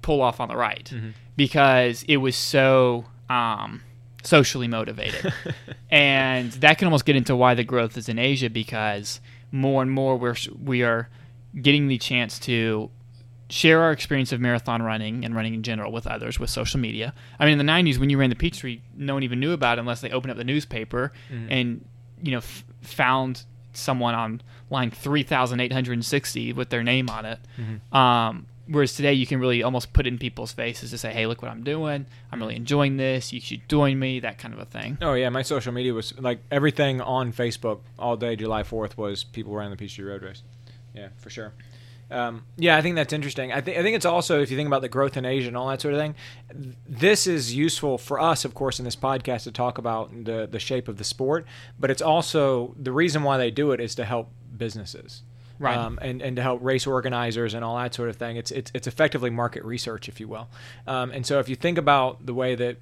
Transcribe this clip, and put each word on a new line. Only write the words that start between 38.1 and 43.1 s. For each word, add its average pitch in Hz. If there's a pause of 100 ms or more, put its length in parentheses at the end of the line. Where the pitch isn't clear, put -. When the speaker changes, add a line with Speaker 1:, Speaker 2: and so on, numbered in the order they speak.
Speaker 2:
day 117
July 107
fourth 110
was 101
people 104
running 104
the 98
Peachtree 98
Road 98
Race. 95 (520)
Yeah, 101 (100)
for -
sure. 107 (560)
Um, 117 (120)
yeah, 165
I 156
think 175
that's 156